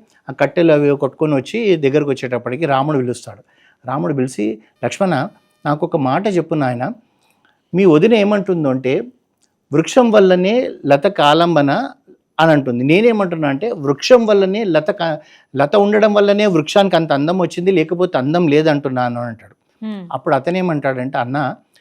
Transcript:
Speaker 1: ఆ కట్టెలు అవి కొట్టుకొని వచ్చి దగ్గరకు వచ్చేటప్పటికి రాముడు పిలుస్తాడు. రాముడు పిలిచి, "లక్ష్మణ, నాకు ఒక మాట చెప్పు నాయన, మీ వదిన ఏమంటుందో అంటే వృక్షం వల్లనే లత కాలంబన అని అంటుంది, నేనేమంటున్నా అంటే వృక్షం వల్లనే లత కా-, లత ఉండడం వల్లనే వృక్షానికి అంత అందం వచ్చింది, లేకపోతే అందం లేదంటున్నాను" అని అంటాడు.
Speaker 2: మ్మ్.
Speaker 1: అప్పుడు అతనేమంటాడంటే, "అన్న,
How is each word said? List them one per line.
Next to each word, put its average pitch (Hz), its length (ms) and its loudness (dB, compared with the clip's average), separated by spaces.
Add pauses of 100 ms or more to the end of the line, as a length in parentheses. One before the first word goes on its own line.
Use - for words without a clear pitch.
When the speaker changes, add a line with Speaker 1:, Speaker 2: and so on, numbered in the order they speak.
(300)
Speaker 1:
ఆ - 20 -10
కట్టెలు 156 400 2
అవి 147 240 2
కొట్టుకొని 147 380 -2
వచ్చి 202 420 -2
దగ్గరకు 143 340 0
వచ్చేటప్పటికి 127 560 -6
రాముడు 143 320 0
పిలుస్తాడు. 123 400 -6 (480)
రాముడు 151 280 -4
పిలిచి, 139 440 -4 (260)
"లక్ష్మణ, 151 440 -2 (380)
నాకు 147 200 -4
ఒక 170 100 -2
మాట 147 320 -2
చెప్పు 170 260 -2
నాయన, 131 380 -4 (840)
మీ 185 100 2
వదిన 180 300 6
ఏమంటుందో 196 560 0
అంటే 131 300 -2 (720)
వృక్షం 220 380 2
వల్లనే 202 600 2 (160)
లత 139 200 2
కాలంబన 160 840 2 (500)
అని 160 120 4
అంటుంది, 131 320 0
నేనేమంటున్నా 180 640 2
అంటే 139 240 -4
వృక్షం 190 540 2
వల్లనే 202 380 0
లత 160 260 0
కా-, 165 260 -4 (400)
లత 143 200 2
ఉండడం 208 380 2
వల్లనే 202 320 2
వృక్షానికి 185 500 2
అంత 160 160 0
అందం 151 260 0
వచ్చింది, 180 340 -2
లేకపోతే 175 460 0
అందం 156 300 0
లేదంటున్నాను" 139 720 0
అని 120 80 -8
అంటాడు. - 560 -18
Speaker 2:
మ్మ్. 202 280 -12
Speaker 1:
అప్పుడు 143 220 -4
అతనేమంటాడంటే, 139 840 -4
"అన్న, 131 360 -4 (260)